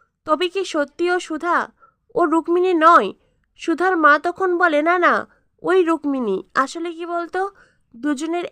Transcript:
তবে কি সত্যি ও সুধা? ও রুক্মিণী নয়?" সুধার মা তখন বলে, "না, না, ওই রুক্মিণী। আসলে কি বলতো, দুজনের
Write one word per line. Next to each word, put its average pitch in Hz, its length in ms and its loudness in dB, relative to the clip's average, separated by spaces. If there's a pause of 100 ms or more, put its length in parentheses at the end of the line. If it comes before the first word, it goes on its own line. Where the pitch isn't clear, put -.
(260)
তবে 320 240 0
কি 381 160 -6
সত্যি 330 460 -2
ও 359 80 0
সুধা? 320 520 -4 (440)
ও 339 100 2
রুক্মিণী 339 480 0
নয়?" 320 400 6 (460)
সুধার 349 380 -2
মা 302 220 4
তখন 359 380 -2
বলে, 320 240 2
"না, 349 180 0
না, 285 280 0 (360)
ওই 359 200 2
রুক্মিণী। 269 600 -2 (120)
আসলে 330 380 -4
কি 339 120 -12
বলতো, 339 440 -6 (460)
দুজনের 294 560 -4